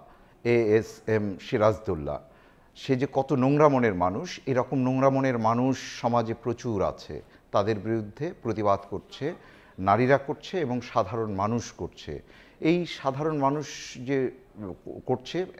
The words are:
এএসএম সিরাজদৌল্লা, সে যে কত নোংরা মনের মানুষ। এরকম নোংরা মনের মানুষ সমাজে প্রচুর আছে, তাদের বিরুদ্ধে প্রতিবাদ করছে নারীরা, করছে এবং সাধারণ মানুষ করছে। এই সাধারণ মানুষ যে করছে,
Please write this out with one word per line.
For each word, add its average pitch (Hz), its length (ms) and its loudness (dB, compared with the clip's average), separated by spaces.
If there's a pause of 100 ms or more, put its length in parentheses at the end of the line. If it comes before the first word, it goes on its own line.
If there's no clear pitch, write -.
(440)
এএসএম 110 920 2
সিরাজদৌল্লা, 95 840 0 (540)
সে - 200 -2
যে 127 180 -2
কত 135 200 0
নোংরা 147 360 6
মনের 123 240 4
মানুষ। 90 520 -2
এরকম 127 340 0
নোংরা 131 300 2
মনের 135 280 0
মানুষ 117 640 0
সমাজে 117 320 0
প্রচুর 117 500 -2
আছে, 73 380 -6 (300)
তাদের 107 280 2
বিরুদ্ধে 113 600 -4
প্রতিবাদ 101 380 2 (100)
করছে 135 440 -8 (460)
নারীরা, 113 380 4
করছে 147 420 -6
এবং 123 220 -4
সাধারণ 107 540 -2
মানুষ 110 360 -2
করছে। - 500 -10 (380)
এই 170 260 2
সাধারণ 151 520 -4
মানুষ 139 580 -2
যে 131 360 -2 (720)
করছে, 160 400 -2 (140)